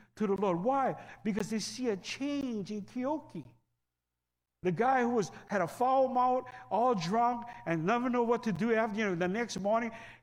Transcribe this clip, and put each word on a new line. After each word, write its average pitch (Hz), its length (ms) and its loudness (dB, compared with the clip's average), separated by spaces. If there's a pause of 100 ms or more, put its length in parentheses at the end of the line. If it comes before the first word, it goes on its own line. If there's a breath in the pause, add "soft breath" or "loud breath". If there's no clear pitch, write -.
(160 loud breath)
to 214 100 0
the 196 80 2
Lord. 185 300 2
Why? 254 320 2 (260 loud breath)
Because 202 280 -2
they 220 100 -2
see - 280 -6
a 202 80 0
change 254 760 -6
in 208 100 -6
Keoki. 254 600 -6 (1200)
The 180 100 2
guy 254 300 4
who 240 80 2
was, 220 200 0 (160 loud breath)
had 196 140 0
a 165 80 0
foul 262 400 4
mouth, 254 360 2 (260 loud breath)
all 240 240 4
drunk, 226 500 0 (220 loud breath)
and 165 180 0
never 240 240 2
know 240 160 2
what 233 200 2
to 226 80 0
do 214 220 2
after, 220 240 0
you 220 60 2
know, 190 100 0
the 175 140 0
next 208 320 -4
morning, 220 320 0 (300 loud breath)